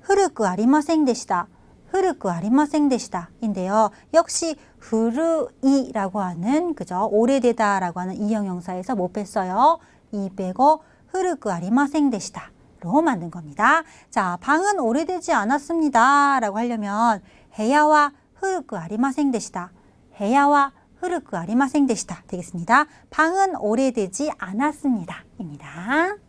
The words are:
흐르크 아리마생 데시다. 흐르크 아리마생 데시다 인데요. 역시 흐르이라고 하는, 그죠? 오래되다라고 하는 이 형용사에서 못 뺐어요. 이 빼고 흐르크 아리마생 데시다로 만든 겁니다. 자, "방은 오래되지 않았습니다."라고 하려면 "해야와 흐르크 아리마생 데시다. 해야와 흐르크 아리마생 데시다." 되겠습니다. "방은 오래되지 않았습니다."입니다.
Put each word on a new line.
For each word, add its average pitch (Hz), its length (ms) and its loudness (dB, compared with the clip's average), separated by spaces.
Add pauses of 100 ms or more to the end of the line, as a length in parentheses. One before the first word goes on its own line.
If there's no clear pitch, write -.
흐르크 381 440 0
아리마생 285 600 2
데시다. 226 420 -2 (440)
흐르크 370 400 0
아리마생 277 600 2
데시다 202 400 -4 (100)
인데요. 202 500 0 (220)
역시 330 440 0 (220)
흐르이라고 247 1400 0
하는, 226 540 -2
그죠? 185 360 -4
오래되다라고 214 920 2
하는 185 140 -6
이 208 200 -2
형용사에서 185 600 -6
못 180 200 -4
뺐어요. 208 640 0 (340)
이 202 240 -6
빼고 247 460 2 (240)
흐르크 359 440 -4
아리마생 269 600 0
데시다로 - 920 -4
만든 185 280 -2
겁니다. 202 540 0 (260)
자, 185 320 -2
"방은 359 380 0
오래되지 311 520 -2
않았습니다."라고 277 1300 2
하려면 220 640 0 (360)
"해야와 294 540 4 (220)
흐르크 370 420 -6
아리마생 254 540 -2
데시다. 180 420 -6 (480)
해야와 277 520 2 (280)
흐르크 349 380 -6
아리마생 262 480 0
데시다." - 400 -4
되겠습니다. 180 580 -2 (240)
"방은 359 480 0
오래되지 240 800 -2
않았습니다."입니다. 202 1800 -4 (100)